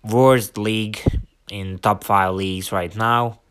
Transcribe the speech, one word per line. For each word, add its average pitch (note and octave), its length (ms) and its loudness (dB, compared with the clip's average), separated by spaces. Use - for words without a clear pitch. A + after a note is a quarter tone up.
worst A#2+ 540 4
league A2 420 -2
in F#2+ 280 -10
top G#2 260 0
five F#2+ 300 2
leagues F#2+ 380 -4
right F2+ 240 -4
now. A#2 440 0